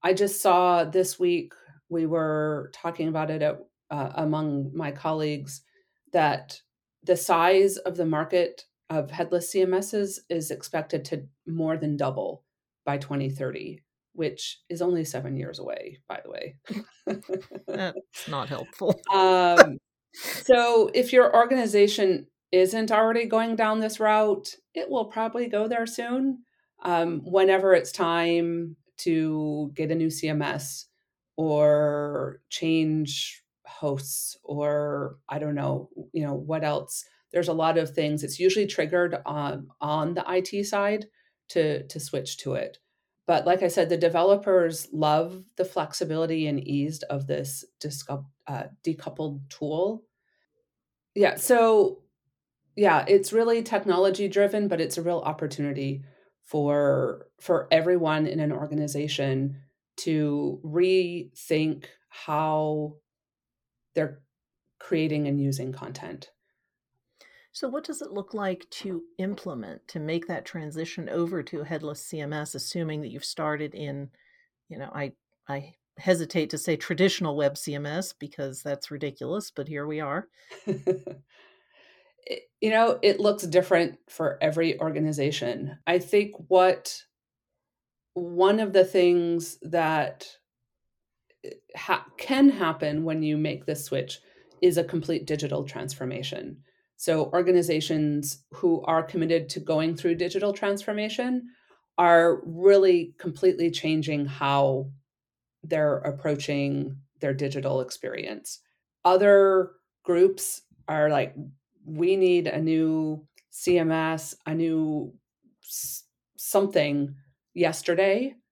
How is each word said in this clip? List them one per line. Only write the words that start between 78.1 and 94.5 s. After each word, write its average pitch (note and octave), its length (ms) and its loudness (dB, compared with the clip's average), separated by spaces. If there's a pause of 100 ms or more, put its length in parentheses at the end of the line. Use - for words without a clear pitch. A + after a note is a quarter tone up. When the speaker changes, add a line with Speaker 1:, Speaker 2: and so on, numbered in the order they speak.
Speaker 2:
because C#3 500 -10
that's C#3+ 280 -8
ridiculous, C#3+ 600 -8
but C#3+ 160 -8
here D3 200 -8
we D3+ 140 -6
are. D3 320 -6
Speaker 1:
<laughs> - 40 -20 (1900)
It, - 140 -10 (180)
you A3 100 2
know, A3+ 320 4
it G3 180 4
looks G#3 240 2
different F3 640 2
for - 340 -4
every D#3+ 380 0
organization. D3 1080 -2
I F3 140 2
think G3+ 320 0 (160)
what - 560 2 (1120)
one F3+ 440 2
of G#3 140 -2
the F#3 120 8
things F3 800 2
that D#3+ 640 -2 (1500)
ha-, - 280 -4 (140)
can C#4 300 6
happen D#3 560 0
when D#3+ 180 -2
you D3+ 140 0
make D3 280 -4
this D3 200 -6
switch - 340 -6 (420)